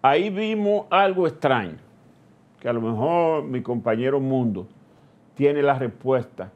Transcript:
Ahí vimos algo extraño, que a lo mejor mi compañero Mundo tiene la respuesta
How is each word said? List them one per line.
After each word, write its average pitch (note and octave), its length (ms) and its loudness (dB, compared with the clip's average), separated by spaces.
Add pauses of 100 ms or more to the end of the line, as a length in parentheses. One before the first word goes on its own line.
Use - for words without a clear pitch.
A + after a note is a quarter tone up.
Ahí D#3+ 300 2
vimos G#3 580 -2
algo F#3 380 2
extraño, A2+ 500 -2 (840)
que - 80 -8
a A#2+ 60 -2
lo A#2 80 -2
mejor D3+ 640 0
mi B2+ 180 -6
compañero A#2+ 580 -2
Mundo B2+ 480 -2 (680)
tiene C#3+ 260 2
la C#3 160 4
respuesta B2 800 -4